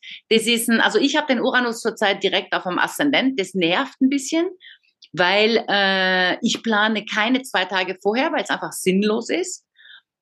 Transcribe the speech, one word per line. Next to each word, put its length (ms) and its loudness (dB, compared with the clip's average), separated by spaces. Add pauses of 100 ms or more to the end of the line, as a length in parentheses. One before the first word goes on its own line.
(300)
Das 180 4
ist 220 2
ein, 100 4
also 200 2
ich 180 2
hab 100 0
den 140 0
Uranus 400 0
zurzeit 420 0
direkt 300 -2
auf 100 -2
dem 160 -2
Aszendent. 600 0
Das 140 -4
nervt 480 0
ein 80 6
bisschen, 400 -2 (640)
weil, 560 2
äh, 760 0
ich 160 -4
plane 440 0
keine 360 0
zwei 240 -2
Tage 360 -4
vorher, 300 0
weil 120 -2
es 60 -6
einfach 240 -4
sinnlos 560 0
ist. 360 -6 (560)